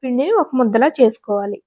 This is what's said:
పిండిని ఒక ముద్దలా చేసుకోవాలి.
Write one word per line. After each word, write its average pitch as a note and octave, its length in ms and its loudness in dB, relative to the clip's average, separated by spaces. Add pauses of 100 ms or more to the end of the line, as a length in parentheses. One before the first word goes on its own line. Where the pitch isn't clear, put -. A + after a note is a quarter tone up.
పిండిని C4 380 -2
ఒక D#4 100 -2 (100)
ముద్దలా A#3 380 2
చేసుకోవాలి. G#3 680 0